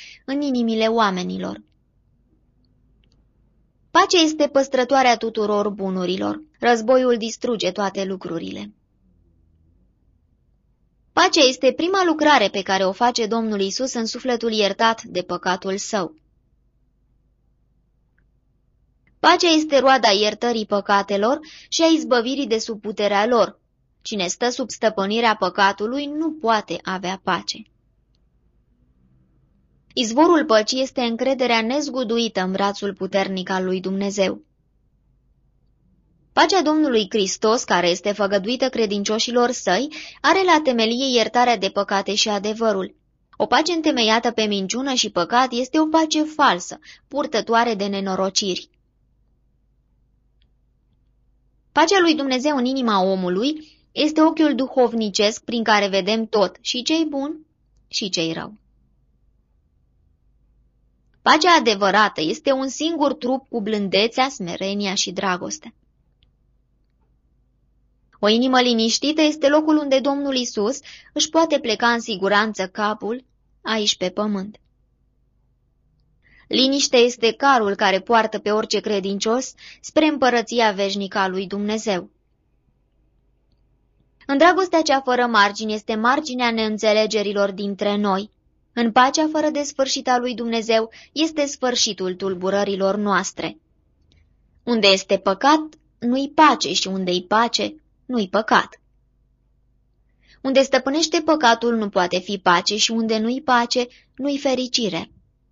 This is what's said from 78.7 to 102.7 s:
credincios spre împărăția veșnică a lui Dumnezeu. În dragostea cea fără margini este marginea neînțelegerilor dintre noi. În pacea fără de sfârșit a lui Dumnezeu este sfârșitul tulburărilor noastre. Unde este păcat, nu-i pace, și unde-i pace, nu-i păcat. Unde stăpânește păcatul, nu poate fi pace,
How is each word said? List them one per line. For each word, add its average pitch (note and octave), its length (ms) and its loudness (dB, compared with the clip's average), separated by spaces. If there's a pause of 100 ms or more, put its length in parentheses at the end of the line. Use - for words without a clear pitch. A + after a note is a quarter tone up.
credincios G3+ 760 -2 (260)
spre - 260 2
împărăția A#3+ 640 2
veșnică G3 460 -4
a F#3+ 100 0
lui F#3+ 180 -4
Dumnezeu. G#3 640 -4 (2250)
În C#4 120 0
dragostea F4+ 440 4
cea C#4 180 2
fără B3 260 0
margini G#3+ 480 2
este G#3+ 200 -6
marginea B3 560 0
neînțelegerilor G#3+ 1000 0
dintre G3+ 460 -4
noi. G#3 340 -2 (420)
În A#3 200 -2
pacea C4+ 400 4
fără D4+ 180 0
de C#4+ 120 -4
sfârșit C4+ 460 -4
a B3 100 2
lui B3 160 -4
Dumnezeu A3+ 560 -2 (220)
este D4+ 340 -2
sfârșitul A#3 680 -4
tulburărilor G3 840 -2
noastre. G3+ 600 -4 (1040)
Unde A3+ 240 0
este G3 320 2
păcat, C4+ 420 2 (380)
nu-i C4 360 -2
pace, C4+ 380 4
și F#3 160 -4
unde-i F3+ 400 -2
pace, G#3+ 460 0 (320)
nu-i A3+ 220 -4
păcat. - 520 0 (1600)
Unde C4+ 200 4
stăpânește C#4 580 0
păcatul, A#3+ 560 2
nu G#3 120 -2
poate F3+ 300 0
fi G3 200 -6
pace, F#3 380 2